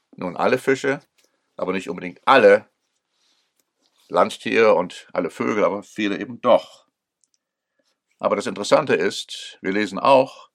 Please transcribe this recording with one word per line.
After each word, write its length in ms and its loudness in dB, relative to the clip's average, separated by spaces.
Nun, 180 -10
alle 220 0
Fische, 440 -2
aber 160 -4
nicht 160 -8
unbedingt 340 -12
alle 460 6
Landtiere 640 2
und 380 -4
alle 160 -4
Vögel, 360 -2
aber 180 -4
viele 360 -6
eben 220 -12
doch. 460 0
Aber 160 -2
das 120 -4
Interessante 480 -2
ist, 640 -6
wir 120 -6
lesen 260 -4
auch 560 2